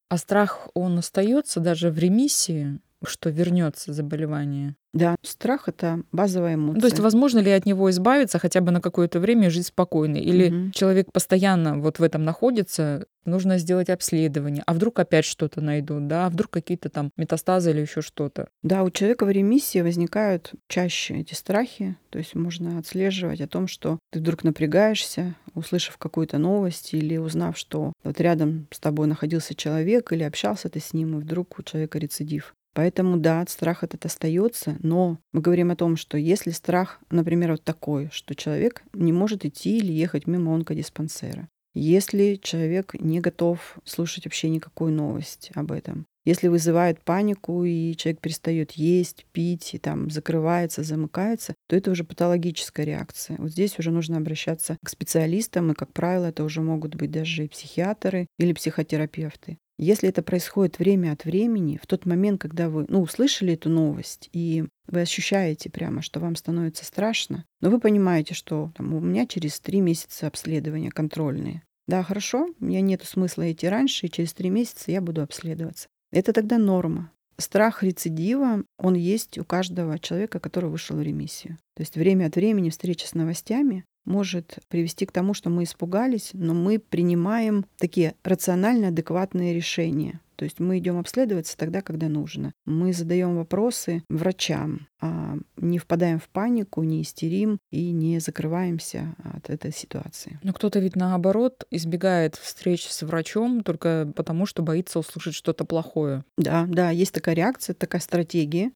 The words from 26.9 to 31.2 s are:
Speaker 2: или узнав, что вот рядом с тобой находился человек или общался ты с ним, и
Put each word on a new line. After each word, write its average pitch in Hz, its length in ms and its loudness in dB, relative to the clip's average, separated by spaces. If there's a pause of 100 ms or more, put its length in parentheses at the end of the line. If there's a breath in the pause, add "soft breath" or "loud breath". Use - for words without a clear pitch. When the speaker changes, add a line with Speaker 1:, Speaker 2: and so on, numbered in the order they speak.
Speaker 2:
или 160 240 0
узнав, 160 400 -2
что 151 340 -4 (100)
вот 147 200 -6
рядом 160 480 2
с - 100 -16
тобой 151 260 2
находился 156 480 -2
человек 165 580 0
или 165 100 0
общался 180 480 -2
ты 160 100 -6
с - 140 -12
ним, 160 240 -2
и - 20 -4